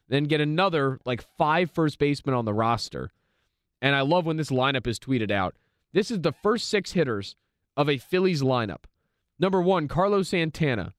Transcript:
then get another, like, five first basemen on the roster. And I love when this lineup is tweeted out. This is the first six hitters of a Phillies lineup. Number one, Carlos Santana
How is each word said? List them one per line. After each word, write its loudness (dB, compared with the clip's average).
then 2
get 2
another, 0
like, -4
five 2
first 0
basemen 0
on 0
the -2
roster. -2
And 2
I 0
love 2
when -2
this -4
lineup 0
is -4
tweeted -2
out. 0
This 0
is -4
the 0
first -2
six -2
hitters -2
of 2
a 0
Phillies 0
lineup. -2
Number 2
one, 2
Carlos 0
Santana -2